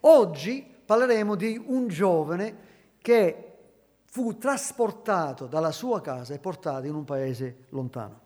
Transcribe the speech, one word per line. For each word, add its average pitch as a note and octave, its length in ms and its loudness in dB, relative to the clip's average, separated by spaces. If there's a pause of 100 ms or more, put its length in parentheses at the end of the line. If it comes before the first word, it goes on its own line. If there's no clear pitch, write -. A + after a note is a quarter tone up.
Oggi A3+ 560 6 (220)
parleremo A3 480 2
di A3 320 -4
un B3+ 220 -2
giovane F3+ 680 0 (420)
che A3 540 2 (520)
fu A#3 320 -6
trasportato G#3 1080 -4
dalla D#3 240 -2
sua A#3 280 -4
casa B2+ 360 -10
e - 40 -14
portato D3 460 -8
in D3 80 -6
un D3+ 100 -8
paese C3 680 -6
lontano. B2 560 -10